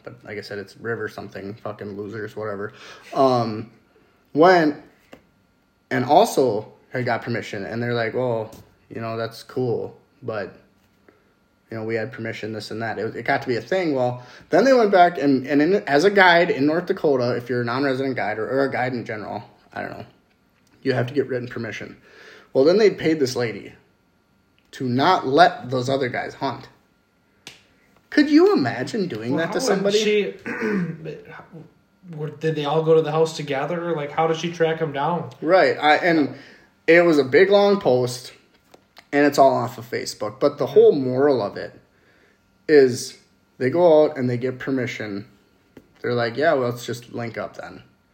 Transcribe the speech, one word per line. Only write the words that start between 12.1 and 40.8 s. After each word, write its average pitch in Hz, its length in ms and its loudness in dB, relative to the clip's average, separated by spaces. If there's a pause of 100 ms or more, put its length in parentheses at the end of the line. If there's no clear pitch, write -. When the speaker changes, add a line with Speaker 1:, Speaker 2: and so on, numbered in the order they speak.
Speaker 1:
permission, 113 420 -10
this 107 160 -12
and 110 120 -10
that." 107 180 -6
It, 104 160 -6
it 120 80 -10
got 135 200 -2
to - 40 -10
be 123 80 -2
a 107 60 -4
thing. 170 340 -2
Well, 123 260 -2 (280)
then 185 160 4
they 269 80 6
went 220 180 4
back 175 260 6
and, 135 300 0
and 143 140 2
in, 175 140 2 (120)
as 143 160 2
a 208 80 4
guide 180 400 6
in 131 140 -2
North 165 200 0
Dakota, 135 520 0
if 120 120 -8
you're 123 120 -2
a 120 40 -4
non-resident 131 520 -2
guide 107 200 -4
or, 107 100 -6
or 135 180 0
a 127 60 -4
guide 123 220 -2
in 110 120 -8
general, 104 380 -10 (300)
I 98 80 -8
don't 95 100 -10
know, - 140 -14 (800)
you 131 100 -2
have 123 140 -2
to 127 60 -12
get 135 140 -2
written 123 200 -6
permission. - 500 -12 (560)
Well, 135 120 4
then 175 120 6
they 214 140 6
paid 160 280 0
this 123 180 -2
lady - 360 -8 (1000)
to 131 160 -6
not 143 400 2
let 143 420 2
those 127 200 -4
other 135 200 -2
guys - 260 -8
hunt. - 320 -8 (1400)
Could 302 200 2
you 349 220 6
imagine 156 540 -4
doing 117 280 -6
Speaker 2:
Well, 165 100 -2
Speaker 1:
that - 80 -8
to 180 60 -4
Speaker 2:
how 170 60 -4
would 202 100 2
Speaker 1:
somebody? 202 240 0
Speaker 2:
she, 208 400 -2
<clears throat> - 40 -20
but 180 840 -8
how, - 140 -20 (720)
were, 151 140 -8
did 156 240 -4
they 147 100 -4
all 156 160 0
go 160 140 4
to 160 80 4
the 147 80 -4
house 156 260 0
together? 160 580 -4
Like, 143 140 -6
how 160 160 0
did 160 120 0
she 170 140 -6
track 160 300 0
'em 156 120 -2
down? 143 360 -4 (140)
Speaker 1:
Right. 156 340 4
I, 147 200 4
and 160 380 0 (520)
it 175 180 8
was 160 140 4
a 135 40 4
big, 147 280 4
long 202 280 6
post, 127 540 0 (800)
and 143 140 4
it's 143 100 2
all 135 160 6
off 120 240 -4
of 113 100 -16
Facebook. 107 520 -10
But 143 180 0
the 135 80 -2
whole - 260 8